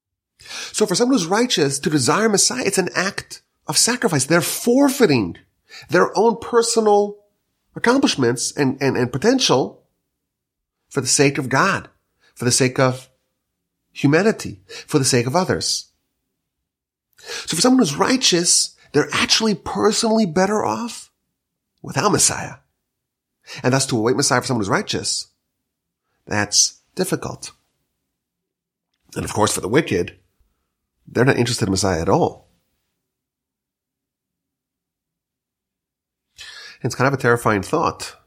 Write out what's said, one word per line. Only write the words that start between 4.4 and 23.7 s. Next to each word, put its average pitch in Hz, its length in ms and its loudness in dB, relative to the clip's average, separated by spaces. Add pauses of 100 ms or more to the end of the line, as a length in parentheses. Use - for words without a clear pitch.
forfeiting 220 960 2 (520)
their 175 280 2
own 220 220 4
personal 208 760 2 (580)
accomplishments 170 800 0
and, 131 260 0
and, 131 160 0
and 120 140 -2
potential 196 720 0 (1040)
for - 120 -4
the - 60 -6
sake 143 300 2
of 135 120 -6
God, 143 400 0 (460)
for - 100 -4
the 120 60 2
sake 131 280 0
of 127 300 0 (840)
humanity, 151 720 0 (260)
for - 100 0
the 135 80 2
sake 123 220 2
of 131 80 -4
others. 147 560 -2 (1300)
So - 380 -10
for 165 60 -4
someone 254 180 4
who's 156 160 0
righteous, 185 800 0 (160)
they're 151 200 0
actually 220 420 0
personally 214 720 0
better 190 400 0
off 220 460 -8 (680)
without - 300 -2
Messiah. - 440 -2 (1080)
And 127 120 0